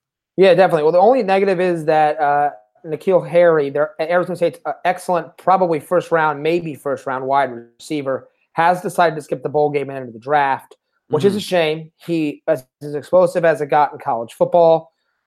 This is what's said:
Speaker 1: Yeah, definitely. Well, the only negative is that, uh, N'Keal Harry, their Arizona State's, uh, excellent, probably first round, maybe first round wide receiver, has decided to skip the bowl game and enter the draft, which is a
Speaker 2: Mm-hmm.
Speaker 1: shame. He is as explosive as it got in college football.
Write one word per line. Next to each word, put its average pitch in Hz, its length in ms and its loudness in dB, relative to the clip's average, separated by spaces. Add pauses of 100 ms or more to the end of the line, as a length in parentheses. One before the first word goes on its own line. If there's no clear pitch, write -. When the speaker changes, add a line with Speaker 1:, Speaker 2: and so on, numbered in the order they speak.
(380)
Speaker 1:
Yeah, 185 160 6
definitely. 165 300 2
Well, 160 100 2
the 180 60 4
only 240 220 4
negative 196 380 0
is 175 260 -2
that, 156 360 2
uh, 147 300 0 (340)
N'Keal 156 420 0
Harry, 160 420 4
their 147 300 -2
Arizona 175 380 -2
State's, 170 280 -2
uh, 156 60 -6 (140)
excellent, 175 520 -4
probably 175 440 2
first 170 300 -2
round, 156 300 0
maybe 160 340 -2
first 131 300 -6
round 131 200 -6
wide 135 260 0
receiver, 131 800 -8 (240)
has 175 280 2
decided 165 360 0
to 151 40 -10
skip 139 220 -8
the 151 60 -6
bowl 147 200 0
game 139 200 -4
and 139 100 -10
enter 123 120 -14
the 113 60 -16
draft, 135 600 -2 (320)
which - 160 0
is 202 100 2
a 214 40 -4
Speaker 2:
Mm-hmm. 190 40 -10
Speaker 1:
shame. 160 540 -2
He 156 500 -6
is 147 160 -2 (180)
as 147 140 -10
explosive 175 480 0
as 156 160 2
it 151 60 -4
got 147 260 0
in 143 80 -16
college 117 320 -6
football. 165 640 2 (340)